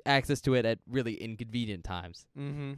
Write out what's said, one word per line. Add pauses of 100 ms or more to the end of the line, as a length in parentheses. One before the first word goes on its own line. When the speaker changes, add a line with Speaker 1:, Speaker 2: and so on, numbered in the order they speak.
Speaker 1:
access
to
it
at
really
inconvenient
times, (120)
Speaker 2:
Mm-hmm.